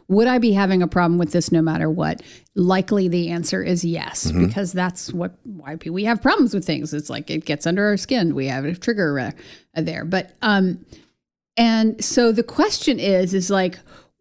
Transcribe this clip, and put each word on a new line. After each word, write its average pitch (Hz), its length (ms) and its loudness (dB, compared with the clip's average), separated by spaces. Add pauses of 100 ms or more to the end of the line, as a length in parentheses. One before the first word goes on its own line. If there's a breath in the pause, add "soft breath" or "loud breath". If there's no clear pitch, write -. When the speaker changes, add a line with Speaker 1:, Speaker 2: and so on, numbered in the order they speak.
Speaker 1:
would 208 180 4
I 254 100 2
be 233 160 4
having 190 300 4
a 170 60 2
problem 175 280 2
with 175 160 0
this 175 180 0
no 160 120 4
matter 160 260 0
what? 156 320 -2 (360 loud breath)
Likely 190 520 2
the 170 220 -2
answer 170 320 -4
is 180 240 -2
yes, - 400 -6
Speaker 2:
Mm-hmm. 90 220 2
Speaker 1:
because 180 260 -4
that's 180 400 -4
what, 175 300 -6
why 165 320 -14
pe-, 165 140 -12
we 190 140 -4
have 226 160 0
problems 294 320 4
with 190 140 -2
things. 151 260 -4
It's 147 160 -6
like, 117 220 -8
it 156 160 -6
gets 147 200 -4
under 196 200 2
our 208 100 2
skin. 196 380 0
We 135 140 -2
have 135 180 -4
a 170 80 -4
trigger, 180 440 0
uh, 120 120 -4 (500 loud breath)
there. 160 240 -4
But, 180 380 -4
um, 190 420 0 (720 loud breath)
and 220 480 2
so 240 280 4
the 226 100 2
question 311 580 0
is, 185 320 2
is 190 160 0
like, 185 300 0 (420 loud breath)